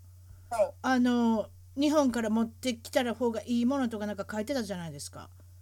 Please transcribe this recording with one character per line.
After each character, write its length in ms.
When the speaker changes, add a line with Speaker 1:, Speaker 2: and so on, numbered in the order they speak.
Speaker 1:
は 120
い。 200
Speaker 2:
あ 180
の、 500
日 140
本 200
か 120
ら 80
持 140
っ 20
て 300
き 140
た 120
ら 120
方 160
が 120
い 180
い 60
も 120
の 100
と 100
か 80
な 80
ん 20
か 140
書 100
い 40
て 100
た 80
じ 100
ゃ 40
な 120
い 40
で 80
す 100
か。 200